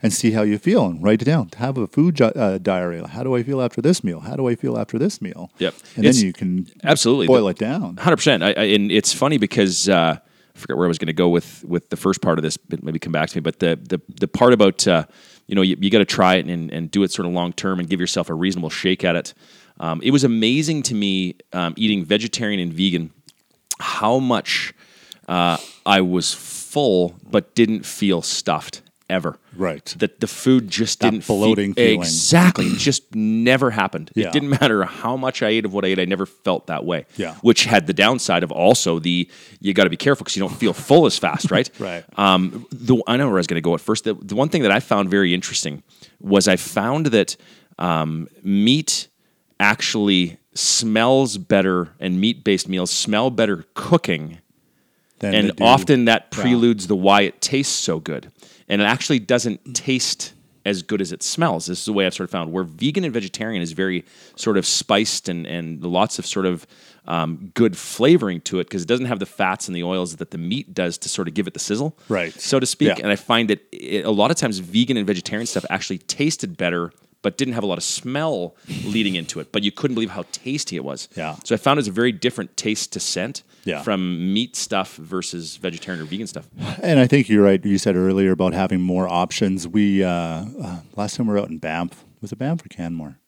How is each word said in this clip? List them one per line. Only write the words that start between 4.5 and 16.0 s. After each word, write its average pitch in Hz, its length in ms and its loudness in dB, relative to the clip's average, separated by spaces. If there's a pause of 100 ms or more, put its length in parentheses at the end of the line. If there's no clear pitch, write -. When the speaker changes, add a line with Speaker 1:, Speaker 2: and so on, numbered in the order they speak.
Speaker 1:
feel 120 220 -4
after 110 200 -4
this 113 240 -2
meal? 90 380 -12
Speaker 2:
Yep. 92 160 -2 (220)
Speaker 1:
And 110 80 2
Speaker 2:
It's 127 120 8
Speaker 1:
then 107 100 4
you 90 60 -2
can 92 340 -4 (160)
Speaker 2:
Absolutely. 139 440 4
Speaker 1:
boil 127 160 6
Speaker 2:
The 98 80 2
Speaker 1:
it 87 80 -6
down. 113 380 -4
Speaker 2:
Hundred 165 200 0
percent. 120 260 2
I, 101 100 4
I, 107 100 0 (120)
and 101 160 2
it's 101 220 2
funny 143 240 0
because, 101 520 2
uh, 82 280 4 (380)
I - 40 -20
forget - 180 -6
where 87 100 2
I 87 80 2
was - 20 -10
gonna 80 160 -4
go 87 160 4
with, - 360 -2
with 85 240 -4
the 101 80 -6
first - 240 0
part 82 180 2
of 78 40 -4
this, 78 140 -4
but - 260 -10
maybe 80 140 -6
come 82 140 -6
back 80 180 -2
to - 80 -8
me. 82 40 -4
But 82 180 -4
the, 82 220 2
the, 90 200 -6 (180)
the 95 80 0
part 123 260 6
about, 104 340 4
uh, 85 180 4 (420)
you 98 80 -4
know, 98 60 4
you, 95 180 4
you 98 120 0
gotta 104 140 6